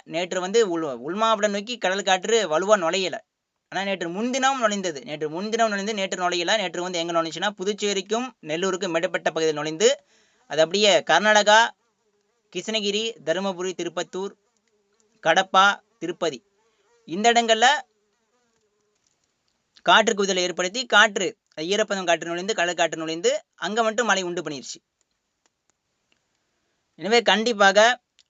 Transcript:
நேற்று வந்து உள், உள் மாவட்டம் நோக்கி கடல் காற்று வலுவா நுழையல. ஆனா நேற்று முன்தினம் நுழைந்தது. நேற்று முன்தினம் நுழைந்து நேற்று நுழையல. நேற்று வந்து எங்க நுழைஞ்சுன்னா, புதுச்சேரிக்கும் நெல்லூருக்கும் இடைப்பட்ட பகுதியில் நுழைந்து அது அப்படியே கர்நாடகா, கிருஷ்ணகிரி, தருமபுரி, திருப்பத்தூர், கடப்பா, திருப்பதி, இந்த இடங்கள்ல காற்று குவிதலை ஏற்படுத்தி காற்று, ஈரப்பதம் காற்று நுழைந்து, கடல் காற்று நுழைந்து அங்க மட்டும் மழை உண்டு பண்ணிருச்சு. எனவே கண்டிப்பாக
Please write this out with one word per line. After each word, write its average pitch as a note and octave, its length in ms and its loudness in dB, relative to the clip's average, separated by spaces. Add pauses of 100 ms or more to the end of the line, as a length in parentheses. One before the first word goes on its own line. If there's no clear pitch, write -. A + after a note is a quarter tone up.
நேற்று F3 360 -4
வந்து G3+ 280 2
உள், E3+ 140 -2
உள் C#3 380 -6
மாவட்டம் G#3+ 340 2
நோக்கி G#3 240 -6
கடல் F#3+ 300 -2
காற்று F#3+ 280 2 (140)
வலுவா F#3+ 320 4
நுழையல. E3+ 340 -2 (560)
ஆனா F3+ 120 -4
நேற்று F#3 240 -4
முன்தினம் B3+ 540 -2
நுழைந்தது. G3 420 -2
நேற்று D3+ 260 -6
முன்தினம் G#3+ 400 -2
நுழைந்து G3+ 240 -4
நேற்று F#3+ 280 -6
நுழையல. F3 340 -2
நேற்று F3+ 300 -4
வந்து F3+ 120 -6
எங்க E3+ 140 -4
நுழைஞ்சுன்னா, E3 460 -2
புதுச்சேரிக்கும் G3+ 680 -4 (220)
நெல்லூருக்கும் F3+ 440 -2
இடைப்பட்ட F3 360 -2
பகுதியில் D#3+ 300 0
நுழைந்து D#3+ 280 0 (600)
அது D3+ 140 2
அப்படியே G3 280 4 (180)
கர்நாடகா, G#3 480 6 (920)
கிருஷ்ணகிரி, G#3 520 -4 (200)
தருமபுரி, F3+ 540 -4
திருப்பத்தூர், F3 540 -8 (920)
கடப்பா, F#3+ 420 4 (320)
திருப்பதி, E3 420 -6 (680)
இந்த G3 240 -2
இடங்கள்ல A3+ 340 4 (2250)
காற்று G#3 320 4
குவிதலை F#3+ 280 -2
ஏற்படுத்தி F#3 440 -4
காற்று, G#3 420 4 (280)
ஈரப்பதம் F#3+ 540 -2
காற்று E3+ 200 -2
நுழைந்து, F3 240 -6
கடல் F3 260 -2
காற்று D#3+ 160 0
நுழைந்து E3 360 -4 (220)
அங்க G#3 280 -4
மட்டும் A3 240 -2
மழை F#3+ 160 0
உண்டு F3 200 -6
பண்ணிருச்சு. C#3+ 360 -12 (2250)
எனவே G#3 280 0
கண்டிப்பாக G#3 800 2 (280)